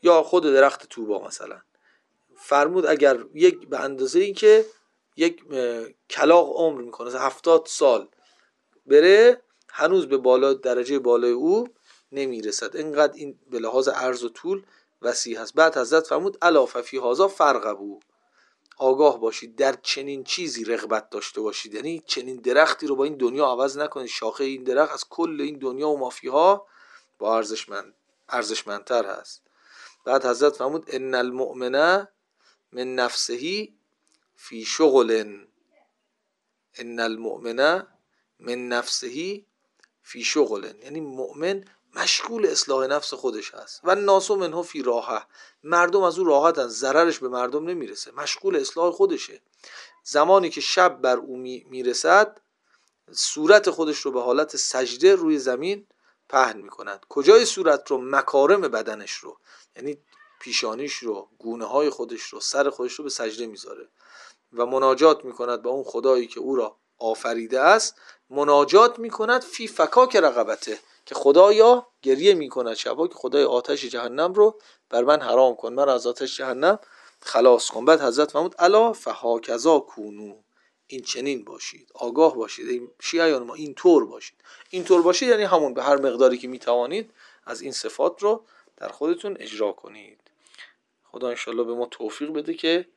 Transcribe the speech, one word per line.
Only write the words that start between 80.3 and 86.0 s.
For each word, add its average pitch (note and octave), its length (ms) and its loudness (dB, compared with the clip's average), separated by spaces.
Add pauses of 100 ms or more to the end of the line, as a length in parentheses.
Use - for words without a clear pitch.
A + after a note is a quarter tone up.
این B2+ 160 -16
چنین B2+ 420 -6
باشید، - 500 -18
آگاه C3 420 2
باشید، A#2 320 -8
ای B2 200 -6 (120)
شیعیان E3 420 0
ما، A#2+ 120 -14
اینطور D3+ 520 4
باشید. - 300 -18 (340)
اینطور F3+ 320 2
باشید F3 260 2
یعنی A3 140 4
همون D#3+ 320 2
به B2+ 80 -6
هر C#3 140 4
مقداری C3 420 2